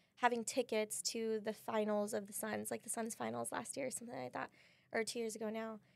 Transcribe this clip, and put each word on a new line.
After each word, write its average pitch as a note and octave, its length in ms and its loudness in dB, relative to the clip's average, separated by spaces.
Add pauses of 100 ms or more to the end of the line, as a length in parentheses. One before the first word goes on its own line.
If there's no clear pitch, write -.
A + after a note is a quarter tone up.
(160)
having A#3+ 300 4
tickets A3 560 0 (120)
to A3+ 280 2
the G#3+ 120 -2
finals G#3 600 2
of G3+ 140 0
the G#3 60 -12
Suns, G#3+ 380 -2
like, A3+ 120 -2
the A3 60 -10
Suns A3+ 260 -2
finals A#3 360 -2
last - 240 -2
year B3+ 120 -2
or A#3+ 40 0
something A#3 260 -8
like C3 160 -4
that, - 160 -2 (440)
or A3+ 100 2
two A3+ 160 -2
years A3 160 -2
ago A3 140 -2
now. A3 300 -4 (160)